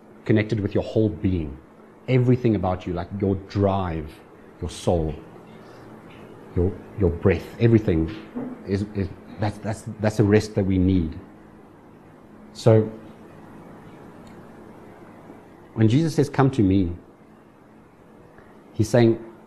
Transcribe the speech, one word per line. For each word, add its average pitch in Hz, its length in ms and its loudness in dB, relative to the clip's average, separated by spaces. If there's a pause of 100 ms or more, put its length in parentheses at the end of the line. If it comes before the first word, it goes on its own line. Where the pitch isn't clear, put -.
(240)
connected 107 360 0
with 98 160 -4
your 101 80 0
whole 110 260 0
being. 85 480 -4 (500)
Everything 127 480 2
about 92 300 -2
you, 90 80 -6
like 87 140 -6 (120)
your 98 140 2 (160)
drive, 95 580 -2 (520)
your 87 100 -8
soul, 80 460 -2 (1400)
your, 92 160 0 (280)
your 92 100 2
breath, 85 500 0
everything 107 560 4 (520)
is, 98 180 -2 (100)
is, 98 140 -4 (300)
that's, 104 180 -4
that's, - 280 -10 (140)
that's 107 180 -2
the 120 60 4
rest 101 300 4
that 104 100 0
we 95 140 0
need. 90 400 0 (1400)
So 110 340 4 (2750)
when 110 140 2
Jesus 147 260 2
says, 143 160 0
"Come 135 220 2
to 117 100 0
me," 95 300 2 (1800)
he's 107 160 -2
saying, 117 280 4 (280)